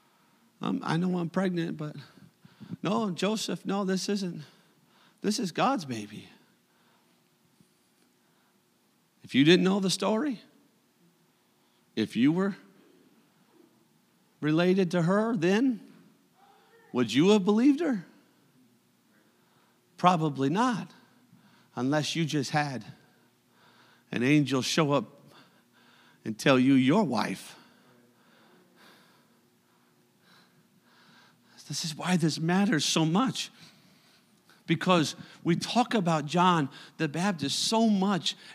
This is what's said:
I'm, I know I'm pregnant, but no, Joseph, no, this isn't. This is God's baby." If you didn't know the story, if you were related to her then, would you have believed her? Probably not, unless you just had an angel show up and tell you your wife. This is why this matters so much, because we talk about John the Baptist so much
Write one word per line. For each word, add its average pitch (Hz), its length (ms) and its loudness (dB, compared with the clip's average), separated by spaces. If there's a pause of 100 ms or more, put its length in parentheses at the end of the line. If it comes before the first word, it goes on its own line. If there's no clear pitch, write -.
(600)
I'm, - 220 -6
I 156 140 -2
know 180 220 -2
I'm 165 120 -6
pregnant, 175 460 -4
but 151 180 -10 (880)
no, 208 280 -2
Joseph, 190 540 -4
no, 196 200 -2
this 185 240 -2
isn't. 180 340 -4 (800)
This 208 160 -2
is 190 140 -6
God's 202 320 0
baby." 107 440 -10 (3000)
If - 100 -14
you 131 120 4
didn't 180 180 6
know 190 160 2
the 190 120 -2
story, 220 500 -2 (1500)
if 110 220 -4
you 135 160 4
were 190 240 -2 (1900)
related 175 480 2
to 175 120 0
her 214 340 0
then, 202 420 2 (1160)
would 123 180 0
you 151 160 4
have 208 160 4
believed 247 360 4
her? 254 260 -2 (1900)
Probably 156 500 2
not, 208 420 0 (840)
unless 139 400 -2
you 165 80 0
just 139 260 -4
had 147 320 -4 (1300)
an 113 120 -4
angel 135 400 2
show 147 300 0
up 139 120 0 (1200)
and 113 140 -8
tell 135 200 4
you 131 140 4
your 135 320 4
wife. 104 500 -4 (4000)
This 147 160 -6
is 156 100 -6
why 156 220 0
this 156 240 0
matters 180 460 2
so 165 180 2
much, 190 460 0 (1160)
because 165 500 0 (260)
we 165 140 0
talk 240 380 -2
about 160 320 0
John 170 420 2 (280)
the 156 120 -2
Baptist 156 500 -4
so 226 300 2
much 196 480 0 (180)